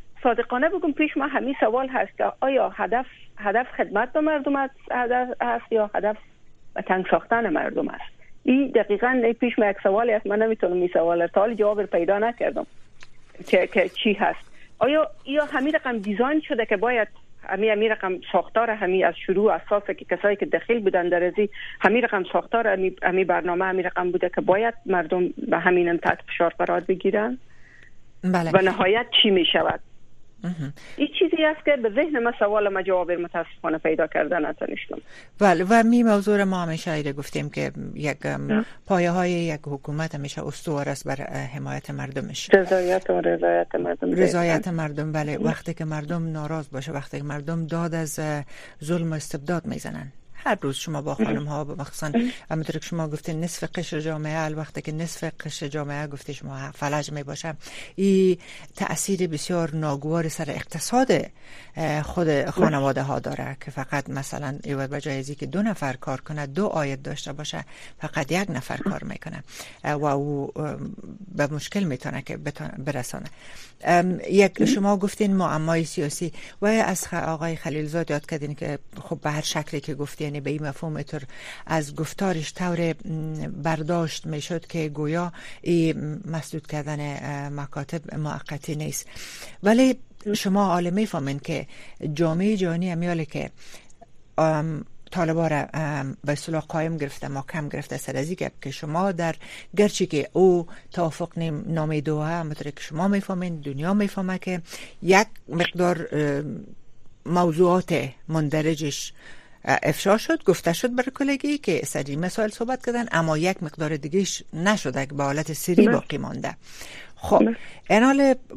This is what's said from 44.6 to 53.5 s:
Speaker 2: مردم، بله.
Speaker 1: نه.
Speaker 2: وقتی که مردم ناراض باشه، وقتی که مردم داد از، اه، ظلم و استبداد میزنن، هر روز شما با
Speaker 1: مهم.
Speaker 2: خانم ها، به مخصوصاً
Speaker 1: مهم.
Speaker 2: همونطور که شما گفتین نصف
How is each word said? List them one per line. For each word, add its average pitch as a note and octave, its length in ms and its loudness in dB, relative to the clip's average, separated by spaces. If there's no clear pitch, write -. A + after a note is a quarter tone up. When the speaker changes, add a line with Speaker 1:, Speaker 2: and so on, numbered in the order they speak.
Speaker 2:
مردم، D#3 440 -4
بله. D3+ 260 -2
Speaker 1:
نه. - 60 -2
Speaker 2:
وقتی D#3 300 -2
که E3 100 -6
مردم D#3 480 -4
ناراض D#3 380 -6
باشه، C3+ 220 -8
وقتی C#3 260 -8
که C#3+ 60 -6
مردم D3+ 420 -4
داد E3 280 -2
از، D#3+ 240 -4
اه، D3+ 260 -2
ظلم E3 280 0
و - 20 -2
استبداد D#3 520 -4
میزنن، - 460 -8
هر A3 160 0
روز C#3 160 -2
شما D3+ 260 -4
با D3+ 180 -4
Speaker 1:
مهم. A3 40 4
Speaker 2:
خانم - 200 0
ها، D3 200 -4
به C#3 100 -8
مخصوصاً C#3 340 -6
Speaker 1:
مهم. A#3 220 2
Speaker 2:
همونطور D#3+ 280 -2
که - 80 -8
شما E3 220 -4
گفتین D#3 360 -6
نصف E3 200 -6